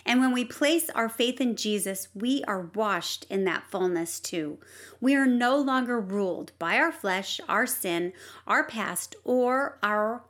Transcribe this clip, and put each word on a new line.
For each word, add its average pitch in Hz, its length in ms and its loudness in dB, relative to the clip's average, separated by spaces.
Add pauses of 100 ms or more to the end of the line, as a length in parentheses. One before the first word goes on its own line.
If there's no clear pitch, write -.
And 247 120 4
when 254 120 4
we 247 120 2
place 302 460 2
our 226 180 0
faith 240 320 0
in 240 160 2
Jesus, 202 600 -2
we 247 300 0
are 185 280 -4
washed 202 560 -2
in 196 140 0
that - 260 -2
fullness 180 500 -2
too. 156 380 -6 (420)
We 262 140 4
are 277 140 4
no 247 280 4
longer 262 440 0
ruled 196 580 -2
by 175 220 2
our 320 120 4
flesh, 196 560 -2
our 220 200 2
sin, 175 440 -2 (360)
our 254 160 2
past, - 600 -6
or 254 600 0
our 214 460 0